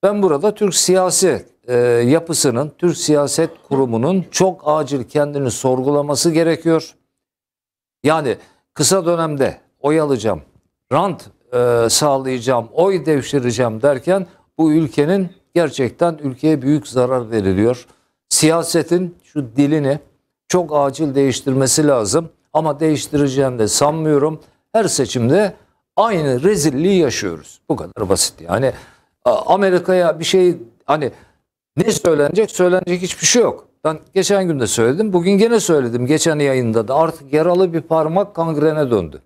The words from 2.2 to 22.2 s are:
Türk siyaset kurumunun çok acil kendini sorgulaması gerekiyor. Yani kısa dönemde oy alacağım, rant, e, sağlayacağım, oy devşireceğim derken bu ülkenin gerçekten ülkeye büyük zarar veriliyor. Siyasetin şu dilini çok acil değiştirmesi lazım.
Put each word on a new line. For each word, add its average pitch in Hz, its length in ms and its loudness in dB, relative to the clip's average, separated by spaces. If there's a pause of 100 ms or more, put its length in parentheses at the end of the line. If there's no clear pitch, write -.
Türk 175 200 -2
siyaset 151 520 0 (200)
kurumunun 135 600 0
çok 185 340 0
acil 143 380 -2
kendini 143 480 -2
sorgulaması 143 800 0
gerekiyor. 160 640 -2 (1080)
Yani 143 340 0 (360)
kısa 175 320 0
dönemde 156 520 -2 (220)
oy 151 200 0
alacağım, 113 420 -2 (500)
rant, 165 380 -2 (240)
e, 120 360 2
sağlayacağım, 131 840 0
oy 175 320 0
devşireceğim 123 760 -2
derken 170 460 0 (300)
bu 160 140 2
ülkenin 160 580 0 (260)
gerçekten 156 680 -2
ülkeye 143 380 -2
büyük 139 260 0
zarar 123 440 -2
veriliyor. 107 540 0 (440)
Siyasetin 170 960 0
şu 123 320 -8
dilini 143 440 0 (480)
çok 175 280 -2
acil 143 400 -2
değiştirmesi 135 720 0
lazım. 135 420 0 (240)